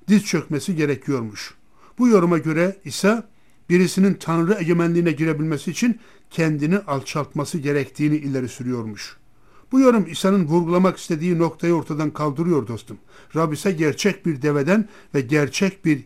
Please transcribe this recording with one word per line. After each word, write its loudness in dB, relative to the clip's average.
diz 4
çökmesi -4
gerekiyormuş. -4
Bu 4
yoruma 6
göre 0
İsa 0
birisinin 4
Tanrı 0
egemenliğine 2
girebilmesi -2
için 0
kendini 0
alçaltması -6
gerektiğini -2
ileri -4
sürüyormuş. -8
Bu 4
yorum 6
İsa'nın 2
vurgulamak 2
istediği -2
noktayı 0
ortadan -2
kaldırıyor -2
dostum. -12
Rab 0
ise -2
gerçek -2
bir -2
deveden 0
ve 2
gerçek -2
bir 2